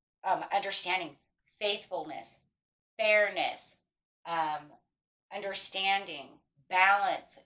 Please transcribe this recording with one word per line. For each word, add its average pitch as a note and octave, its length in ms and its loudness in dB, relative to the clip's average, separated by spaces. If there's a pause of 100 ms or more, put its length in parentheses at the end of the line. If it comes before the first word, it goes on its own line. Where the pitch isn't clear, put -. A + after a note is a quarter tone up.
(240)
um, - 280 0
understanding, F#3 640 0 (280)
faithfulness, F3+ 960 -6 (580)
fairness, G3+ 800 2 (480)
um, D#3+ 460 -2 (600)
understanding, F#3+ 1000 -2 (440)
balance F#3+ 720 2